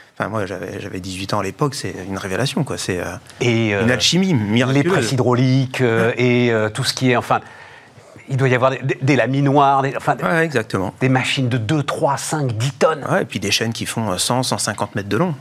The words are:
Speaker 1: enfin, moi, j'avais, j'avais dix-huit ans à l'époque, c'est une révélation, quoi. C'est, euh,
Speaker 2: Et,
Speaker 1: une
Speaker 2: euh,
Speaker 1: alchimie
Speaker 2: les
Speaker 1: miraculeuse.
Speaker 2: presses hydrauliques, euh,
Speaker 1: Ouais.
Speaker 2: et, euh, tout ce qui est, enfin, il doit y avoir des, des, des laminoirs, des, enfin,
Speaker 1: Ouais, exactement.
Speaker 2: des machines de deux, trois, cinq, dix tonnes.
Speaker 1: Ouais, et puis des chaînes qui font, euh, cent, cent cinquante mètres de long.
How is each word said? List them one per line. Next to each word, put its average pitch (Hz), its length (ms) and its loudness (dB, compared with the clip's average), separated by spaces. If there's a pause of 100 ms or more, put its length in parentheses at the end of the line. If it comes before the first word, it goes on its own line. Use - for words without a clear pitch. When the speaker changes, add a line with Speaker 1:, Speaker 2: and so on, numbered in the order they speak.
(180)
Speaker 1:
enfin, 95 100 -2
moi, 104 200 -4
j'avais, 95 320 -8
j'avais 92 220 -10
dix-huit 95 340 -6
ans 107 60 0
à - 20 -2
l'époque, 123 320 -2
c'est - 180 -8 (140)
une 98 100 -6
révélation, 104 460 -2
quoi. 90 160 -6
C'est, 92 200 -4
euh, 90 120 -6 (300)
Speaker 2:
Et, 113 320 2
Speaker 1:
une 101 180 2
Speaker 2:
euh, - 20 2
Speaker 1:
alchimie 180 360 2
Speaker 2:
les 175 40 2
Speaker 1:
miraculeuse. 127 580 2
Speaker 2:
presses 131 200 0
hydrauliques, 127 680 2
euh, 113 260 2
Speaker 1:
Ouais. 123 100 0
Speaker 2:
et, 123 340 4
euh, 110 200 2
tout 123 120 -4
ce - 120 -2
qui 131 160 2
est, 123 40 4
enfin, - 260 0 (840)
il 135 100 -4
doit 131 120 2
y 127 60 4
avoir 127 160 4
des, 131 80 -4
des, 139 200 -4
des 135 160 2
laminoirs, 135 680 4
des, 135 120 -2
enfin, 135 220 -2
Speaker 1:
Ouais, 165 260 2
exactement. 110 560 -2
Speaker 2:
des 131 100 4
machines 127 400 0
de 123 100 0
deux, 139 240 0
trois, 139 340 -2
cinq, 139 360 -2
dix 117 180 -2
tonnes. 160 360 0
Speaker 1:
Ouais, 180 140 2
et - 40 -4
puis - 140 -6
des 101 120 0
chaînes 113 220 2
qui 101 120 -6
font, 110 280 -2
euh, 87 40 -4
cent, 127 240 2
cent 123 160 0
cinquante - 380 -4
mètres 101 140 -6
de 104 80 2
long. 170 240 0